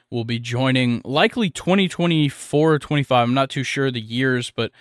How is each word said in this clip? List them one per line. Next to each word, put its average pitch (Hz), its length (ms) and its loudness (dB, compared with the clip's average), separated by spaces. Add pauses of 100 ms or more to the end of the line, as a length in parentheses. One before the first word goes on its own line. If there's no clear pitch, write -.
will 120 160 -4
be 117 140 -4
joining 123 680 0
likely 180 440 0
twenty 185 380 0
twenty-four 156 840 2
or 147 60 2
twenty-five. 131 480 2
I'm 123 60 2
not 135 160 0
too 139 140 -4
sure 135 280 -2
the 120 100 -6
years, 123 500 -2
but - 300 -4